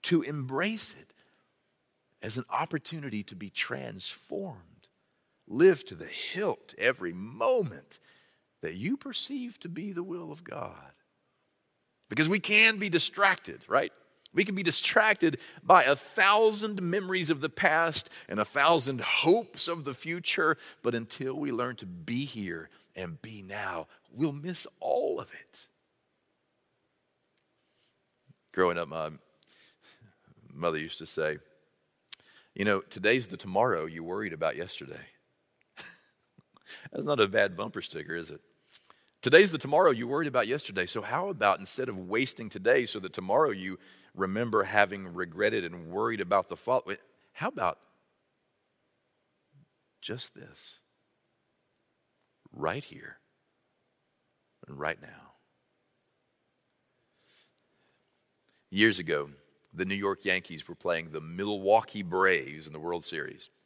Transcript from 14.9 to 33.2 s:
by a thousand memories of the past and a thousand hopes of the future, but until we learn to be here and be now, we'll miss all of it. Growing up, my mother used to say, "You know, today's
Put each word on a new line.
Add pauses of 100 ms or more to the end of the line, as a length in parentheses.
by
a
thousand
memories
of
the
past (200)
and
a
thousand
hopes
of
the
future, (240)
but
until
we
learn
to
be
here (260)
and
be
now, (260)
we'll
miss (140)
all
of
it. (2750)
Growing
up,
my (1400)
mother
used
to
say, (1160)
"You
know,
today's